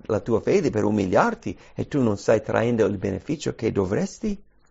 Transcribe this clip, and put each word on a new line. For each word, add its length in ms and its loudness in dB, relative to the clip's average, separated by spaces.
la 120 0
tua 220 0
fede, 300 2
per 120 -2
umiliarti, 760 0
e 120 -6
tu 160 -2
non 140 2
stai 260 2
traendo 440 2
il 120 -2
beneficio 560 -4
che 160 -2
dovresti? 720 -2